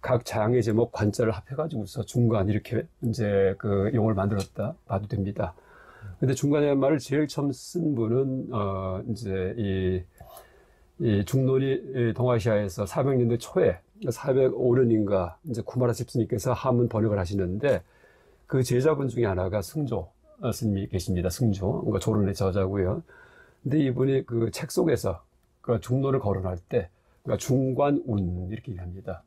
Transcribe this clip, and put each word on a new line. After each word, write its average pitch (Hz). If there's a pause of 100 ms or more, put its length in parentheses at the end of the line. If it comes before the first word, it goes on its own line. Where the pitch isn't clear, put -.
각 123
장의 113
제목 113
관자를 107
합해가지고서 135
중관 110
이렇게 107 (180)
이제 101
그 101
용어를 110
만들었다 101 (100)
봐도 98
됩니다. 98 (680)
근데 135
중관이라는 143
말을 143
제일 147
처음 143
쓴 156
분은, 127
어, 98
이제 95
이, 95 (960)
이 104
중론이 131
이 120
동아시아에서 107
사백 135
년대 120
초에, - (320)
사백오 127
년인가 104
이제 113
구마라 123
집스님께서 117
한문 120
번역을 107
하시는데 95 (680)
그 131
제자분 139
중에 117
하나가 95
승조, 113 (320)
어, 113
스님이 101
계십니다. 90
승조, 98
그러니까 101
조론의 104
저자고요. 95 (600)
근데 139
이분이 135
그 117
책 -
속에서 110 (380)
그 117
중론을 135
거론할 95 (100)
때, 95 (340)
그러니까 -
중관운 123
이렇게 110
얘기합니다. 90